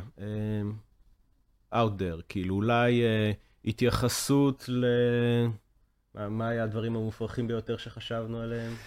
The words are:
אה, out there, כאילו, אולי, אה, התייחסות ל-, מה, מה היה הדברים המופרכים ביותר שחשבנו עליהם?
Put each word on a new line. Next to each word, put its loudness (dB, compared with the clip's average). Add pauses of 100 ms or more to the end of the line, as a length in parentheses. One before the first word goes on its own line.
(200)
אה, -12 (1600)
out 2
there, -2
כאילו, -2
אולי, 4
אה, 4 (340)
התייחסות 2
ל-, 2 (680)
מה, -6
מה -2
היה -2
הדברים -2
המופרכים -4
ביותר -4
שחשבנו -8
עליהם? -6 (140)